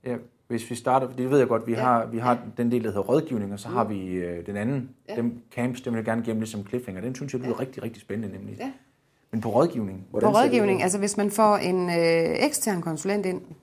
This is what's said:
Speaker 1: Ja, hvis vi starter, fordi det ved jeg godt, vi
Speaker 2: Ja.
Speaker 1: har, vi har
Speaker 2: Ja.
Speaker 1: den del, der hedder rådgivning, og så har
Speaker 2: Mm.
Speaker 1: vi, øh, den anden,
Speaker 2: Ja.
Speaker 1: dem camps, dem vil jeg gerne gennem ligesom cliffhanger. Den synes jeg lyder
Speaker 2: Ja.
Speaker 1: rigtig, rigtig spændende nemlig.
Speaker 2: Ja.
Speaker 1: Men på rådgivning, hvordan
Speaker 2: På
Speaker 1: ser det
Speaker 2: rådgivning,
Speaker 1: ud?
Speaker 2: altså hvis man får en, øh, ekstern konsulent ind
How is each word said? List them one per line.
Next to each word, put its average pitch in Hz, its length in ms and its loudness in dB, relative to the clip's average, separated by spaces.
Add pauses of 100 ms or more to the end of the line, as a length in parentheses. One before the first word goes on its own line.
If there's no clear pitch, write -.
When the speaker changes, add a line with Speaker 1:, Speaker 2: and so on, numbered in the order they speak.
Speaker 1:
Ja, 123 100 -4 (320)
hvis 117 220 -4
vi 120 60 -4
starter, 131 340 2
fordi 127 140 -4
det 127 80 0
ved 143 80 6
jeg 120 80 6
godt, 113 200 2
vi 117 60 -2
Speaker 2:
Ja. 113 80 0
Speaker 1:
har, 120 240 4
vi 113 120 -6
har 123 160 4
Speaker 2:
Ja. 120 60 2 (180)
Speaker 1:
den 120 140 2
del, 120 120 2
der 110 60 0
hedder 98 140 -2
rådgivning, 123 500 0
og 101 60 -10
så - 80 -12
har 120 160 0
Speaker 2:
Mm. 107 60 0
Speaker 1:
vi, 98 240 -6
øh, 87 320 -4
den 101 100 -6
anden, 120 340 -2 (200)
Speaker 2:
Ja. - 60 -6
Speaker 1:
dem 117 260 -2 (100)
camps, 123 300 -4
dem 120 120 -4
vil 113 40 -2
jeg 113 80 -4
gerne 117 180 -2
gennem 113 180 -2
ligesom 107 260 -8
cliffhanger. 104 340 -6
Den 123 140 -6
synes 139 180 -8
jeg 127 80 -4
lyder 127 100 -4
Speaker 2:
Ja. 113 80 -4
Speaker 1:
rigtig, 135 240 -8
rigtig 117 180 -10
spændende 98 360 -8
nemlig. 104 220 -12
Speaker 2:
Ja. 269 120 -8 (600)
Speaker 1:
Men 113 100 -2
på 113 80 -2
rådgivning, 107 600 0
hvordan 208 200 2
Speaker 2:
På 202 40 4
Speaker 1:
ser 220 80 6
det 269 100 4
Speaker 2:
rådgivning, 202 280 4
Speaker 1:
ud? - 40 0
Speaker 2:
altså 185 160 0
hvis 202 180 -2
man 202 140 2
får 208 260 6
en, 180 320 0
øh, 165 460 4 (100)
ekstern 208 360 0
konsulent 190 440 -2
ind 185 160 -2 (220)